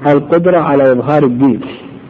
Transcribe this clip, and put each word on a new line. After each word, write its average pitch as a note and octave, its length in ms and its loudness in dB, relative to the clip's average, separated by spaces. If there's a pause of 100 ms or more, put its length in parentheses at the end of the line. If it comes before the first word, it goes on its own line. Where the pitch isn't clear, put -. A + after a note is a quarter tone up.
القدرة E3 520 2
على C#3 320 2
إظهار C#3+ 320 0
الدين، B2 380 0 (480)